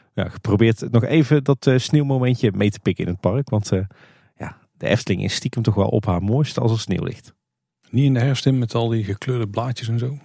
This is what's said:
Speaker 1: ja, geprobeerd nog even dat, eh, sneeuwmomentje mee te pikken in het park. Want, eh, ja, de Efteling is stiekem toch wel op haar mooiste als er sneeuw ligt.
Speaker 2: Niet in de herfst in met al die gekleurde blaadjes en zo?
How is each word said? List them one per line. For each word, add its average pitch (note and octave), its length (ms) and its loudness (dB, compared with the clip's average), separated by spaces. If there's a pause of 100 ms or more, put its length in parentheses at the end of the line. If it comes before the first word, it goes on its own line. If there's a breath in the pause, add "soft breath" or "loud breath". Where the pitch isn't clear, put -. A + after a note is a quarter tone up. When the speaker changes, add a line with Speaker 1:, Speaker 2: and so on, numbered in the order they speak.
(140)
Speaker 1:
ja, F2+ 140 -2
geprobeerd A2 640 2
nog A#2 140 4
even D3 400 2
dat, C#3 220 0
eh, B2+ 120 4
sneeuwmomentje B2+ 760 2
mee G2+ 160 2
te - 100 -6
pikken - 240 -2
in F2 60 -4
het F2+ 100 -6
park. A#2+ 300 -2
Want, G#2 220 -2
eh, F#2+ 80 2 (560 soft breath)
ja, - 200 -12 (200)
de - 100 -8
Efteling F#2+ 360 0
is F#2 120 -2
stiekem - 280 -4
toch G#2+ 120 2
wel G2+ 140 2
op G#2+ 180 0
haar F2 160 0
mooiste A#2+ 380 -2
als A#2 120 2
er A2+ 80 -2
sneeuw F2 240 -4
ligt. - 300 -12 (580)
Speaker 2:
Niet C3 120 2
in C3+ 100 4
de A#2+ 60 2
herfst C3 260 0
in C3+ 120 2
met A#2+ 160 -2
al A#2 140 0
die A2+ 160 0
gekleurde A2+ 440 -4
blaadjes A#2 400 -6
en A2+ 100 0
zo? C3 260 -6